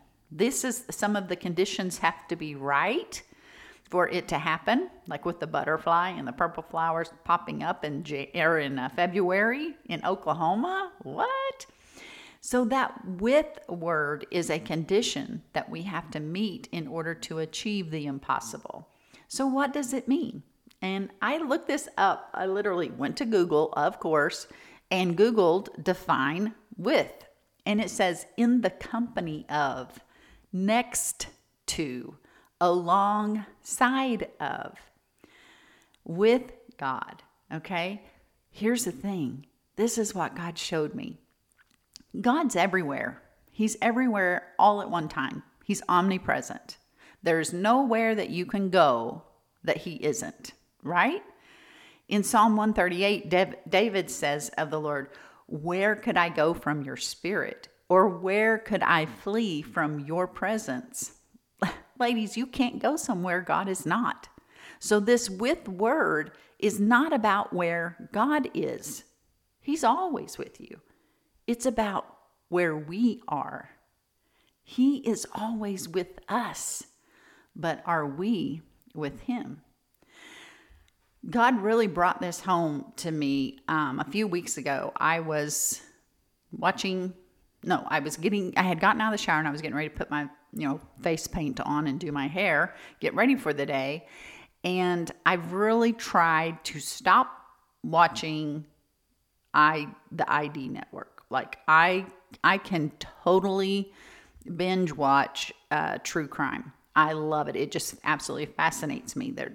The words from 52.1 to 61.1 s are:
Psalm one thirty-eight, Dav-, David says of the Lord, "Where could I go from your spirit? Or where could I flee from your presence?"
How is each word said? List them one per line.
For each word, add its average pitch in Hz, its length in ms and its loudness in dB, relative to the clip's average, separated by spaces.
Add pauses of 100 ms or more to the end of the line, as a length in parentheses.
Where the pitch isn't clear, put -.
Psalm 214 320 6
one 214 180 2
thirty-eight, 180 560 2
Dav-, 185 240 4 (140)
David 190 420 2
says 147 480 -2
of 156 120 -2
the 156 100 -2
Lord, 143 280 -4 (380)
"Where 180 500 0
could 208 220 0
I 175 100 4
go 160 240 2
from 151 300 -2
your 135 160 -8
spirit? - 720 -6 (200)
Or 185 200 8
where 196 500 2
could 208 240 -2
I 160 240 4
flee 196 560 -2
from 151 380 -4
your 165 260 -2
presence?" - 880 -6 (500)